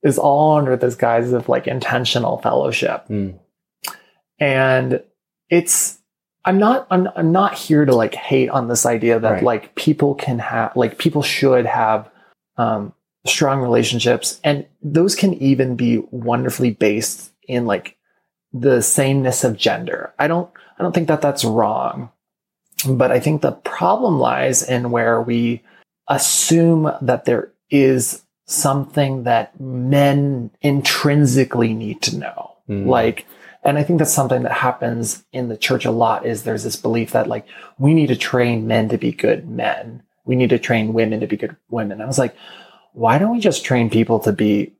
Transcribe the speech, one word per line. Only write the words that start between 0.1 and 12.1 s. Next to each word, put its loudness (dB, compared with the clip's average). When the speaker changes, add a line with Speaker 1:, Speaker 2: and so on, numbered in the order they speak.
Speaker 1:
all 4
under 2
this 0
guise 0
of, -2
like, 0
intentional -2
fellowship. -2
Speaker 2:
Mm. -6
Speaker 1:
And 2
it's, 0
I'm 2
not, 2
I'm, 2
I'm 0
not 2
here 2
to, 4
like, 0
hate 0
on -2
this -2
idea 2
that 0
Speaker 2:
Right. 0
Speaker 1:
like, -2
people 2
can -4
have, -4
like, 0
people 0
should 2
have, -2